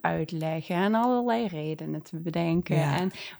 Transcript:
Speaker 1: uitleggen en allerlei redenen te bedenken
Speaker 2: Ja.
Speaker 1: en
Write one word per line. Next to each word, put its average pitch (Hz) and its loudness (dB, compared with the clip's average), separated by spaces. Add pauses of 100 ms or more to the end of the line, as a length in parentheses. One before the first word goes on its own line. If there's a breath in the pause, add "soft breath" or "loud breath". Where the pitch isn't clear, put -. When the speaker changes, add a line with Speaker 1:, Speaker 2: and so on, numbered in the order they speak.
Speaker 1:
uitleggen 160 -2
en 202 4
allerlei 240 2
redenen 156 -4
te - -10
bedenken 170 0
Speaker 2:
Ja. 147 4
Speaker 1:
en 185 0 (280 loud breath)